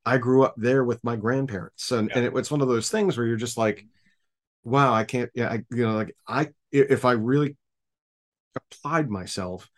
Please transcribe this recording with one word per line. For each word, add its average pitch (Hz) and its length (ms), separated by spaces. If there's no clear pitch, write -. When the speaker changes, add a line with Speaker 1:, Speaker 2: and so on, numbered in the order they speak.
Speaker 1:
I 127 140
grew 127 240
up 127 140
there 123 260
with 120 220
my 120 100
grandparents. 113 800
And, 110 160
Speaker 2:
Yeah. - 100
Speaker 1:
and 120 80
it, - 100
it's 123 140
one 151 100
of 135 60
those 120 240
things 196 260
where 120 100
you're 113 100
just 117 200
like, 110 300
"Wow, 131 280
I 110 120
can't," 120 300
yeah, 120 160
I, 107 200
you 120 160
know, 110 80
like, 110 220
I, 123 140
i-, 151 100
if 135 320
I 127 80
really 135 440
applied 151 540
myself, 92 680